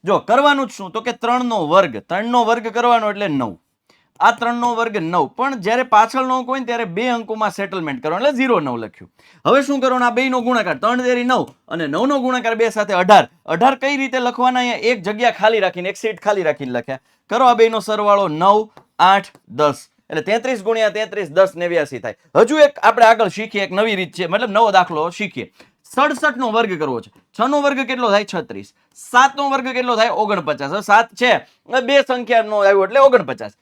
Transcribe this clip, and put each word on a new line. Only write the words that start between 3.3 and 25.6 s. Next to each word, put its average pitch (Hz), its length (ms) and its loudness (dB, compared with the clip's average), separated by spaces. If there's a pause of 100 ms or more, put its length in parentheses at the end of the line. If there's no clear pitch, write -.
આ 208 120 4
ત્રણનો 240 440 -2
વર્ગ 226 220 -2
નવ. 165 300 0
પણ 269 280 -6
જ્યારે 226 280 -2
પાછળનો 254 540 0
અંક 247 100 -6
હોય 262 120 -4
ને 247 60 -8
ત્યારે 233 200 -4 (140)
બે 247 80 -2
અંકોમાં 220 420 -2
સેટલમેન્ટ 170 540 -8
કરવાનું, 180 240 -2
એટલે 285 140 0
ઝીરો 240 180 2
નવ 131 160 -4
લખ્યું. 110 340 -14 (380)
હવે 262 160 4
શું 277 160 -4
કરવાનું? 247 280 0
આ 233 120 0
બેયનો 254 220 -2
ગુણાકાર, 220 420 -2
ત્રણ 247 200 0
તેરી 247 200 0
નવ 240 260 0 (180)
અને 165 200 -6
નવનો 247 320 0
ગુણાકાર 247 360 -2
બે 226 140 0
સાથે 208 240 -4
અઢાર. 180 320 6 (200)
અઢાર 233 300 2
કઈ 277 220 -2
રીતે 262 220 -4
લખવાના? 247 400 0
અહીંયા 240 180 -2 (160)
એક 208 80 -4
જગ્યા 214 300 0
ખાલી 220 280 0
રાખીને, 180 300 -2
એક 196 160 -10
સીટ 208 140 -4
ખાલી 196 240 -2
રાખીને 143 280 -2
લખ્યા. 123 280 -6 (300)
કરો 240 160 2
આ 240 80 6
બેયનો 226 260 2
સરવાળો, 202 480 0
નવ, 196 420 2 (300)
આઠ, 190 360 2 (140)
દસ. 139 400 -2 (200)
એટલે 156 120 -4
તેત્રીસ 226 420 -2
ગુણ્યા 220 260 0
તેત્રીસ, 208 400 -6
દસ 185 260 2
નેવ્યાસી 170 440 -2
થાય. 107 160 -10 (200)
હજુ 233 220 4
એક 294 200 6
આપણે 220 280 4
આગળ 226 220 4
શીખીએ, 208 360 -6
એક 175 80 -6
નવી 208 240 -2
રીત 185 220 -6
છે, 175 100 -4
મતલબ 208 240 -4
નવ 214 200 2
દાખલો 175 380 2
શીખીએ. 170 420 -10 (420)